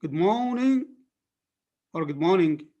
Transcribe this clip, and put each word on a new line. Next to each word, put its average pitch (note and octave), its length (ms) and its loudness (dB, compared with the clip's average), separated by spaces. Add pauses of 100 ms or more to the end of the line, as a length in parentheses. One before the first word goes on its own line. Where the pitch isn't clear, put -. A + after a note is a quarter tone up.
Good D#3 120 -10
morning B3 720 0 (1080)
or D#3+ 100 -4
good D3 160 -8
morning? E3 480 2 (120)